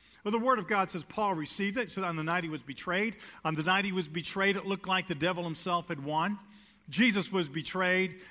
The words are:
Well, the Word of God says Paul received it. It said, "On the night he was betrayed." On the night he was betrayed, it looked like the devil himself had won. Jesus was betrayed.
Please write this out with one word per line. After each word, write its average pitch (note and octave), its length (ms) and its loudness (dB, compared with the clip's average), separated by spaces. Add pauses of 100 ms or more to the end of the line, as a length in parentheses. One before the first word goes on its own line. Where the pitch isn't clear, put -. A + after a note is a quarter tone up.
(240)
Well, G#3 100 -2
the A#3 40 4
Word B3 220 4
of E3+ 80 -4
God G3 240 2
says E3+ 140 -6
Paul G#3 280 0
received G3 440 -2
it. B3 60 0
It E3+ 100 -10
said, F#3+ 100 -4
"On E3+ 140 -2
the D#3 60 -2
night E3+ 200 0
he E3 60 -4
was D3 120 -6
betrayed." F#3 540 -2 (300)
On D#3 100 0
the D3+ 80 0
night F#3+ 220 4
he F#3+ 80 -2
was F3+ 160 0
betrayed, G3 480 0
it G3 80 -6
looked G3 200 -4
like F#3 220 0
the E3+ 80 -2
devil F3 300 0
himself E3+ 420 -2
had C#3+ 160 -6
won. D#3+ 340 0 (520)
Jesus G3 420 2
was F3+ 160 0
betrayed. F3+ 840 0